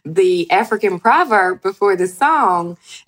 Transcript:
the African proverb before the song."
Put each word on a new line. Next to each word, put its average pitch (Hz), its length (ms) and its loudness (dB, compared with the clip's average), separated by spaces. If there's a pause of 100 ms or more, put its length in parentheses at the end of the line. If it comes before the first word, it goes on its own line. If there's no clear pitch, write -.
the 175 440 0
African 196 500 -2
proverb 226 600 0
before 196 340 0
the 180 120 -2
song." 185 720 0 (300)